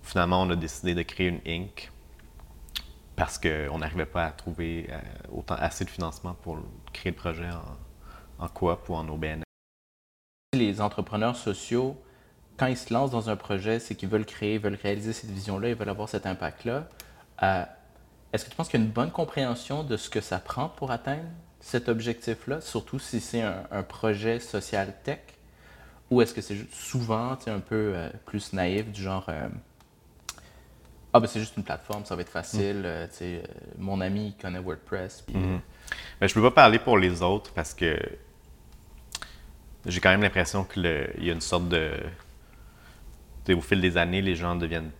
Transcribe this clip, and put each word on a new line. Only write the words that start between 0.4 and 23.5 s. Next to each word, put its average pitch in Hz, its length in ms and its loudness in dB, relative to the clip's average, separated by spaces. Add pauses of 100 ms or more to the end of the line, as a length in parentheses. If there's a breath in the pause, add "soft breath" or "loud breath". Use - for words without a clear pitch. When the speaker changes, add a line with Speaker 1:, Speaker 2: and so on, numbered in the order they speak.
Speaker 1:
on 92 60 4
a 87 60 4
décidé 87 380 -2
de 87 80 2
créer 90 260 0
une 85 200 0
Inc 87 440 -6 (1200)
parce - 240 -2
qu'on 78 400 0
n'arrivait 78 260 -2
pas 85 200 0
à 78 60 -4
trouver, 82 600 -6
euh, 78 80 -8 (320)
autant, - 240 -4
assez - 300 -2
de - 40 -12
financement 87 440 -6
pour 80 260 -8 (320)
créer - 200 -4
le - 60 -8
projet 85 320 -6
en, - 920 -12
en 87 60 -6
coop - 400 0
ou 87 60 -2
en 80 120 -4
O 78 100 -6
B 78 80 -4
N 78 140 -4 (1120)
L. 131 60 4
Speaker 2:
Les 104 220 4
entrepreneurs 107 540 0
sociaux, 120 640 0 (580 soft breath)
quand 131 100 4
ils 127 100 0
se - 160 -4
lancent 131 180 4
dans 113 180 0
un 104 60 2
projet, 107 440 0
c'est 110 160 -8
qu'ils 95 140 -6
veulent 107 160 2
créer, 107 340 -2
veulent 104 220 0
réaliser 104 320 -2
cette 110 180 -10
vision-là, 98 380 -2
ils 117 60 0
veulent 104 140 -4
avoir 104 200 -4
cet 101 180 -4
impact-là. 117 600 -4 (540 loud breath)
Euh, 95 220 2 (680)
est-ce - 140 -2
que - 60 -18
tu - 40 -16
penses 165 140 -4
qu'il 127 100 4
y 110 40 6
a - 20 6
une 110 60 0
bonne 127 200 0
compréhension 139 720 -2
de 120 140 -2
ce - 120 -8
que 107 120 0
ça 90 180 -4
prend 147 300 -4
pour 131 220 -6
atteindre 139 320 -4 (360)
cet - 280 -2
objectif-là, 117 760 -2
surtout - 380 -6
si 113 220 -4
c'est 117 200 -2
un, 95 300 -2